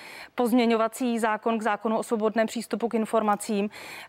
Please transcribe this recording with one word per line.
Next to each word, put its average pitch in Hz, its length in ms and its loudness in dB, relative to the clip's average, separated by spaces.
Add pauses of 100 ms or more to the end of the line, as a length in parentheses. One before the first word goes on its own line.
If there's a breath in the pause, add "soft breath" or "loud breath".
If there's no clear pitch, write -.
(360 loud breath)
pozměňovací 233 840 2
zákon 214 400 0
k - 20 -4
zákonu 220 360 0
o - 60 -2
svobodném 220 440 0
přístupu 226 400 -4
k 202 60 -4
informacím, 214 760 0 (400 loud breath)